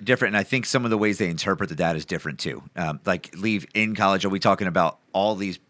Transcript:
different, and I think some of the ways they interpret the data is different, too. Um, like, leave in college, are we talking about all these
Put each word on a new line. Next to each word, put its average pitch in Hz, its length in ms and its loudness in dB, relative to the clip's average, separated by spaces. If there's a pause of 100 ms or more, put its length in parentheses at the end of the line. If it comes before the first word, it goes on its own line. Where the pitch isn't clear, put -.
different, 117 320 2
and - 20 4
I 101 60 2
think 123 220 -2
some 123 200 0
of 113 60 0
the 110 60 2
ways 104 200 2
they 95 120 0
interpret 85 400 -2
the 82 60 -8
data 82 220 0
is 76 80 -8
different, 80 340 -6
too. 67 220 -6 (140)
Um, 78 300 -4
like, 90 300 -4
leave 101 380 -2
in 107 220 0
college, 98 300 2
are 98 40 0
we 98 100 0
talking 98 280 2
about 82 320 2 (140)
all 98 200 2
these 95 240 -4 (120)